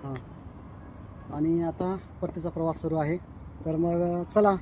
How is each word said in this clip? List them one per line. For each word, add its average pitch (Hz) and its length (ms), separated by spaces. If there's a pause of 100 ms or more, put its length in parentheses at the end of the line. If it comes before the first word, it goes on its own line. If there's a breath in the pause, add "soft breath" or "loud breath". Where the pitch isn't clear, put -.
हां, 135 100 (1160)
आणि 165 300
आता 180 340 (260)
परतीचा 175 260
प्रवास 165 340
सुरू 160 140
आहे, 156 200 (480)
तर 160 120
मग 175 460 (120)
चला 208 280